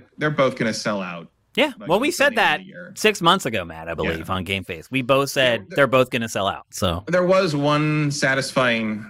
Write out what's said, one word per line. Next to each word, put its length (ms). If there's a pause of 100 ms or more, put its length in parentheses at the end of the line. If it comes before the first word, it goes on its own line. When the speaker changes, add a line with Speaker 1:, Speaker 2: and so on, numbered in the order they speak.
(180)
Speaker 1:
they're 140
both 260
gonna 160
sell 280
out, 260 (280)
Speaker 2:
Yeah. 240
Speaker 1:
like, 100
Speaker 2:
Well, 100
we 100
Speaker 1:
until 80
Speaker 2:
said 180
Speaker 1:
the 40
end 0
of 60
Speaker 2:
that 140
Speaker 1:
the 60
year. 300
Speaker 2:
six 260
months 240
ago, 180
Matt, 240
I 60
believe, 340
Speaker 1:
Yeah. 60
Speaker 2:
on 100
Game 220
Face. 260
We 100
both 280
said 320
Speaker 1:
Yeah, 80
there 80
Speaker 2:
they're 100
both 220
gonna 180
sell 200
out. 240
So 360
Speaker 1:
There 160
was 320
one 560
satisfying 1000